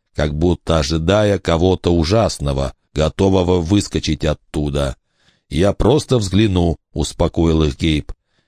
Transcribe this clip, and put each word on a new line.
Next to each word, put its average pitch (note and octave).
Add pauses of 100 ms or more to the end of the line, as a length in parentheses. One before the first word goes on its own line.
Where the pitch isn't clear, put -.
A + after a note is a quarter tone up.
(140)
как D2+
будто D#2+
ожидая E2+
кого-то F2
ужасного, D2+ (180)
готового F2+
выскочить E2
оттуда. C#2+ (520)
«Я F#2+
просто C3
взгляну», F#2 (160)
успокоил D#2+
их D2
Гейб. D2+ (360)